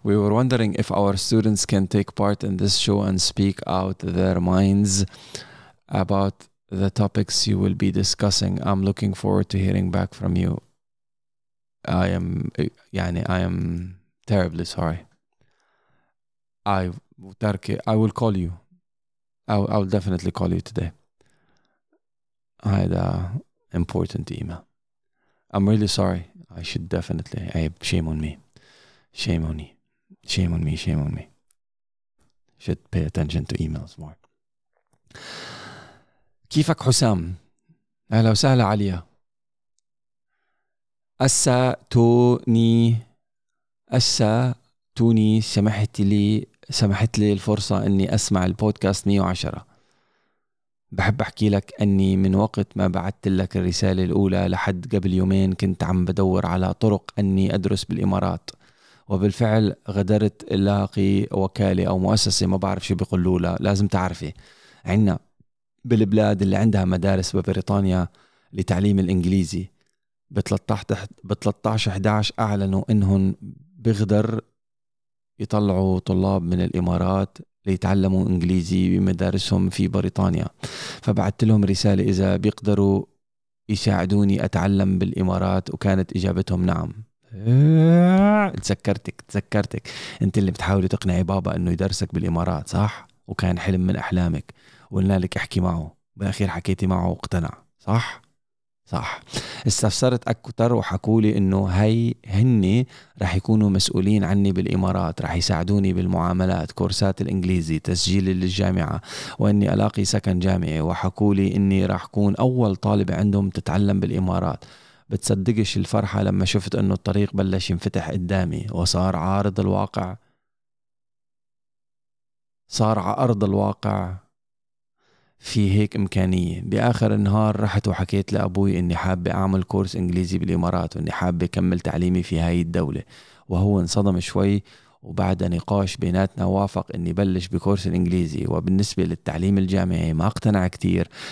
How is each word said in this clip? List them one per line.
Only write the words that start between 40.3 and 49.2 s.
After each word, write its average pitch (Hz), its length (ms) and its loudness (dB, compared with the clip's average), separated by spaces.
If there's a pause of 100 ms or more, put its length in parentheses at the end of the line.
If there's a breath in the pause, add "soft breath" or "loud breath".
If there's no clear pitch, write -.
أسا 127 540 2 (140)
توني، 117 1080 4 (920)
أسا 123 680 2 (400)
توني 110 460 4
سمحت 107 580 0
لي، 104 480 2 (220)
سمحت 104 500 0
لي 104 140 4
الفرصة 101 520 -2
إني 98 300 2
أسمع 95 300 0
البودكاست 101 600 -2
مية 101 140 2